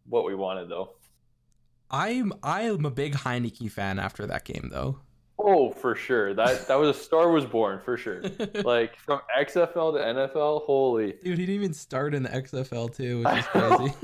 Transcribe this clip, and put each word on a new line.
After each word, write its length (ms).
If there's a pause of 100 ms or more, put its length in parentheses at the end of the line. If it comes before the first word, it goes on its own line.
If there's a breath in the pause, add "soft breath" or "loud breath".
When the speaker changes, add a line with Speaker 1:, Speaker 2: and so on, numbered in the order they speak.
Speaker 1:
what 160
we 100
wanted 340
though. 260 (1000)
Speaker 2:
I'm, 400 (100)
I 200
am 220
a 60
big 240
Heineke 560
fan 280
after 280
that 180
game 280
though. 260 (440)
Speaker 1:
Oh, 280
for 260
sure. 380
That, 340
that 100
was 160
a 60
star 300
was 160
born 380
for 120
sure. 260 (220)
Speaker 2:
<laughs> 200
Speaker 1:
Like, 340
from 220 (160)
X 200
F 200
L 160
to 140
N 120
F 180
L, 300
holy. 460 (120)
Speaker 2:
Dude, 140
he 80
didn't 80
even 180
start 420
in 80
the 120
X 180
F 200
L 160
too, 360
which 140
is 120
Speaker 1:
<laughs> 40
I 60
know. 160
Speaker 2:
crazy. 280